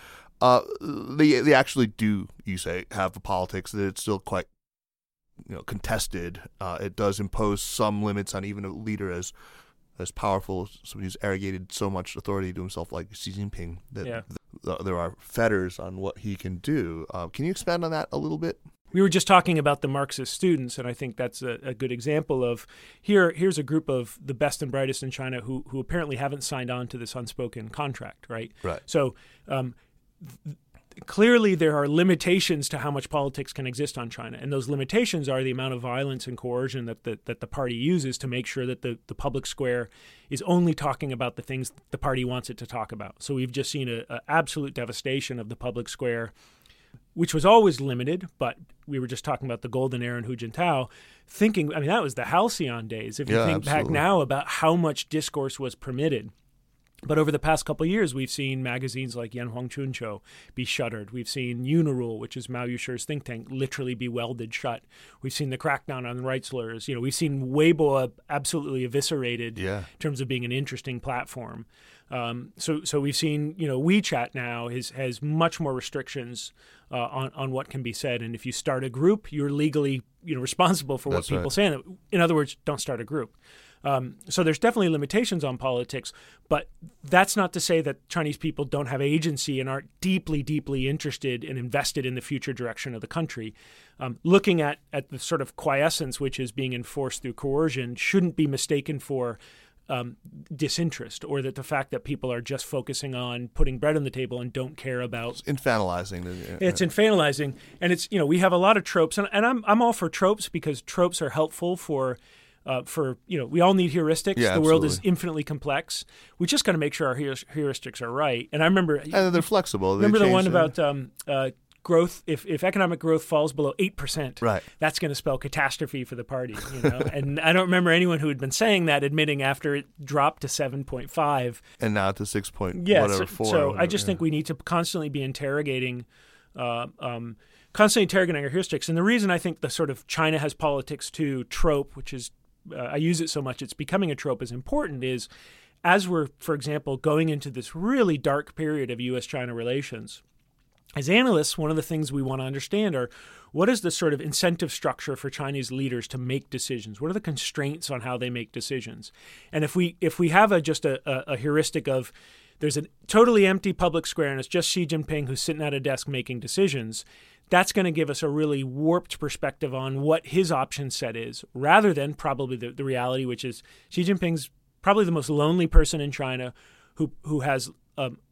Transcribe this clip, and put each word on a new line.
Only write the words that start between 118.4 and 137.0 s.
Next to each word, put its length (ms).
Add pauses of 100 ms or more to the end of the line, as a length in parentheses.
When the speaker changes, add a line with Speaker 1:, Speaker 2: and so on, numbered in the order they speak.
Speaker 2:
And 100
I 40
remember 320
Speaker 1:
And 360
they're 80
flexible. 560
They 80
Speaker 2:
remember 140
the 60
Speaker 1:
change 80
Speaker 2:
one 120
Speaker 1:
their 200
Speaker 2:
about, 120
um, 340 (160)
uh, 220 (340)
growth. 440
If, 180
if 200
economic 340
growth 240
falls 300
below 260
eight 160
percent, 460
Speaker 1:
Right. 200 (180)
Speaker 2:
that's 200
gonna 160
spell 220
catastrophe 640
for 120
the 100
party, 300 (180)
you 160
know? 180
Speaker 1:
<laughs> 60
Speaker 2:
And 260
I 140
don't 180
remember 200
anyone 280
who 80
had 120
been 120
saying 360
that 180
admitting 360
after 320
it 120 (180)
dropped 380
to 80
seven 340
point 260
five. 520 (180)
Speaker 1:
And 140
now 180
to 140
six 240
point 380
Speaker 2:
Yeah, 160
Speaker 1:
whatever, 220
Speaker 2:
so, 120
Speaker 1:
four 80
Speaker 2:
so 120
Speaker 1:
or 40
Speaker 2:
I 60
Speaker 1:
whatever, 200
Speaker 2:
just 160
Speaker 1:
yeah. 40
Speaker 2:
think 140
we 100
need 160
to 80
constantly 520
be 160
interrogating, 840 (520)
uh, 300 (120)
um, 380 (340)